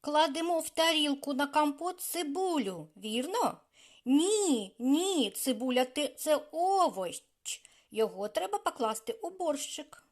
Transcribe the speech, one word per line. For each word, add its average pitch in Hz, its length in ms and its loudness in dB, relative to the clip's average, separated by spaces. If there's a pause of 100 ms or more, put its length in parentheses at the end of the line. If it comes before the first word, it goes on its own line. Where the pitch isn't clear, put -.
Кладемо 320 580 2
в 320 100 -8
тарілку 294 640 2
на 277 140 0
компот 302 540 0
цибулю, 294 880 -2 (100)
вірно? 247 600 -2 (460)
Ні, 302 720 2
ні, 285 520 2
цибуля 247 540 0
те-, 285 220 -4
це - 440 -2
овощ. 311 720 0 (680)
Його 208 360 -2
треба 392 320 -4
покласти 277 540 -2
у - 160 -4
борщик. 311 840 -4